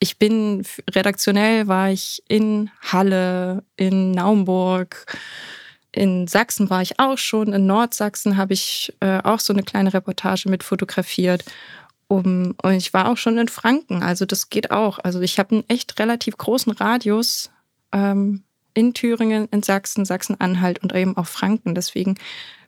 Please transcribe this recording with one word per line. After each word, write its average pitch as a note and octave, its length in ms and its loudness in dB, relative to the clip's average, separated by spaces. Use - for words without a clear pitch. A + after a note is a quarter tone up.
ich - 180 -2
bin G#3+ 420 2
f-, - 200 -12
redaktionell G#3 800 2
war F#3+ 220 2
ich - 380 -6
in G#3+ 420 2
Halle, F#3 800 0
in F#3 360 2
Naumburg, F#3 920 2
in F#3 360 2
Sachsen G#3 420 0
war F#3 120 2
ich - 180 -4
auch C4+ 180 2
schon, G#3+ 340 -2
in G3 140 4
Nordsachsen G#3 720 0
habe F#3+ 180 0
ich, - 460 -6
äh, F#3+ 220 2
auch G#3+ 180 2
so - 120 -2
eine G3 100 2
kleine G3 300 0
Reportage F#3+ 560 -2
mit F#3 140 0
fotografiert. F3+ 840 -2
Um, F#3 560 0
und F#3+ 120 4
ich F#3 180 -2
war F#3+ 160 2
auch A#3+ 80 2
schon A3+ 220 0
in A#3 80 2
Franken, A3+ 560 0
also F3+ 220 0
das - 260 -4
geht - 220 -2
auch. G#3 260 0
Also F3+ 220 -4
ich F3+ 180 -2
habe G3+ 180 2
einen G#3 120 -2
echt - 320 -2
relativ A#3 360 -2
großen A#3 360 0
Radius, A3 760 0
ähm, G3 500 0
in A#3 200 4
Thüringen, A3 580 0
in G#3 100 2
Sachsen, G3 420 0
Sachsen-Anhalt F#3 800 -2
und F#3 120 -2
eben F#3 220 0
auch F3 100 -2
Franken. F#3+ 500 -2
Deswegen F#3 400 -2